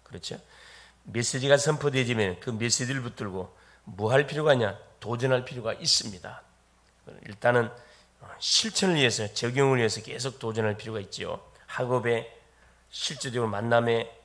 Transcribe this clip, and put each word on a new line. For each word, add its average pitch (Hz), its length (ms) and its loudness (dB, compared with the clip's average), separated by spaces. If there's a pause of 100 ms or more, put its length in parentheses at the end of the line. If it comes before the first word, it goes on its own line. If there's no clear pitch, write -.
그렇죠? - 360 -14 (640)
메시지가 127 540 2
선포되지면 127 800 0
그 - 100 -8
메시지를 120 520 -2
붙들고 101 540 -8 (280)
뭐 107 280 -2
할 143 160 6
필요가 151 260 2
있냐? 107 240 2 (220)
도전할 120 460 0
필요가 113 280 -8
있습니다. - 680 -2 (840)
일단은 117 440 2 (720)
실천을 - 560 2
위해서, 113 380 2
적용을 131 460 4
위해서 110 220 2
계속 - 380 -8
도전할 110 380 0
필요가 110 220 -8
있지요. 90 400 -8 (260)
학업에, 120 680 -2 (560)
실제적으로 123 600 -4
만남에 117 600 2 (140)